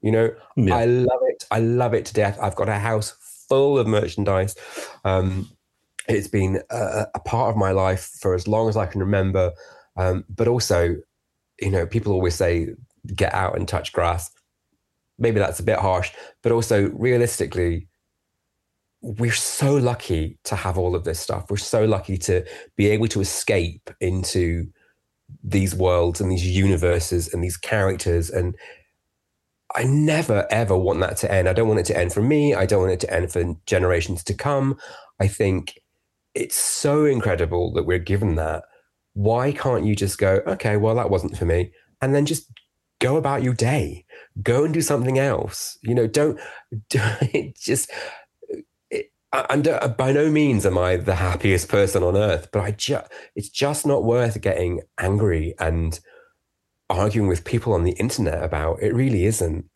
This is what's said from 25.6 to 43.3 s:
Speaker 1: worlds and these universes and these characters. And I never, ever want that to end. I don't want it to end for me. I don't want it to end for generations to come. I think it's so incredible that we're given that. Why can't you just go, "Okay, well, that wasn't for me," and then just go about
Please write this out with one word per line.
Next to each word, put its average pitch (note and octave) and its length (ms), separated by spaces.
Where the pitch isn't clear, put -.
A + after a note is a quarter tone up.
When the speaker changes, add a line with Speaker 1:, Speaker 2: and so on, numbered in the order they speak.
Speaker 1:
worlds F2 440
and F#2 120
these F2+ 160
universes F2+ 840
and E2+ 100
these F2 140
characters. F2+ 720
And F2+ 260
I A#2+ 80
never, D3+ 680
ever G#2+ 260
want F#2 260
that F2+ 160
to - 140
end. F#2 160
I F#2 60
don't A2+ 140
want G#2+ 120
it E2+ 80
to G2+ 100
end F2 160
for G2+ 80
me. D3 340
I F#2 100
don't G#2 140
want F#2 140
it E2+ 80
to - 120
end F2 180
for F2 240
generations F2+ 600
to - 80
come. C3+ 440
I G2 80
think F#2+ 520
it's - 220
so D3 500
incredible F2 680
that E2 100
we're F2+ 160
given G2 360
that. D#2+ 280
Why A#2+ 380
can't B2 340
you G#2+ 100
just G2 220
go, F#2+ 300
"Okay, A2+ 300
well, A2 180
that G#2+ 140
wasn't F#2+ 280
for F2+ 80
me," F2 260
and C3+ 140
then C#3+ 100
just D3+ 260
go C3 180
about C3+ 260